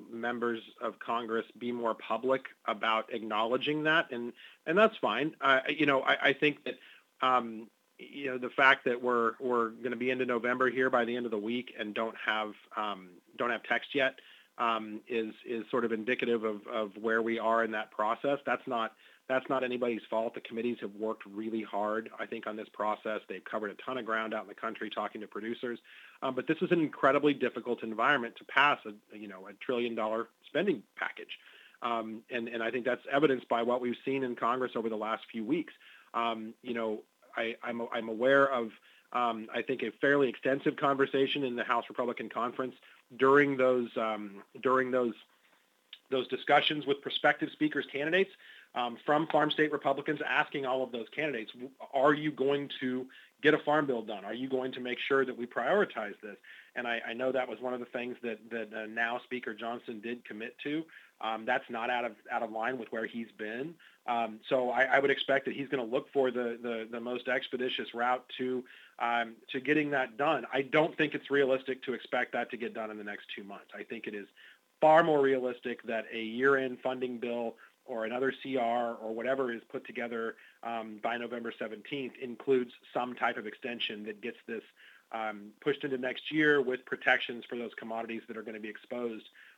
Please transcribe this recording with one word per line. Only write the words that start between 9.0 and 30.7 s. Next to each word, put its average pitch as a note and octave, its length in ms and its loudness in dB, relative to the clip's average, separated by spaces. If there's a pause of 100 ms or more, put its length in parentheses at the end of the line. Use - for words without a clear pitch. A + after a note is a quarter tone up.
we're, A#2+ 380 2
we're A#2+ 300 2
gonna A#2 260 -6
be B2 140 -2
into B2+ 160 0
November B2 420 2
here C3 220 2
by A#2+ 160 4
the A#2+ 100 -2
end B2 80 -2
of A2+ 80 -2
the A2 60 -2
week A#2 400 -4
and G#2+ 160 -6
don't A2+ 280 -2
have, G#2+ 300 0 (240)
um, G2 320 -4 (300)
don't A#2+ 100 0
have A2+ 140 -2
text - 320 -4
yet, C3+ 220 2 (420)
um, A2 500 0
is, A2 260 -2 (120)
is A#2 240 -4
sort A#2+ 140 2
of A#2 80 2
indicative A#2 520 0
of, G#2+ 220 -4
of A2 340 -4
where A2+ 220 2
we A2+ 160 0
are A2+ 260 4
in A2 80 -2
that A2 180 -4
process. A#2 560 0
That's B2 200 -2
not, A#2 260 -2 (360)
that's C3 200 0
not C3 160 2
anybody's B2 440 0
fault. A2+ 260 -2
The - 60 -8
committees A#2 400 -4
have G2+ 140 -8
worked A2 320 -4
really A2 360 -4
hard, G#2+ 560 -2
I A2 80 -6
think, A2+ 200 -8
on G#2+ 100 -6
this G#2+ 160 -10
process. G#2+ 560 -2
They've F#2 160 -10
covered G#2+ 260 -4
a F2+ 40 -12
ton C3 240 -8
of A2+ 80 -6
ground A2 280 -2
out G#2+ 80 -4
in F#2 60 -14
the G2+ 60 -14
country A2 340 -6
talking G#2 320 -4
to G#2 60 -10
producers. A2+ 520 -6 (440)
Um, C3 120 -2
but B2+ 120 -4
this D#3+ 160 0
is E3 80 0
an F3 100 4
incredibly C#3+ 540 4
difficult A#2+ 480 -2
environment A#2 540 0
to - 80 -18
pass C#3 420 4
a, G#2 300 -16
you G#2+ 120 -12
know, F#2+ 200 -14
a G#2 60 -16
trillion A#2+ 400 -2
dollar A2 340 -2 (180)
spending D#3 360 0 (140)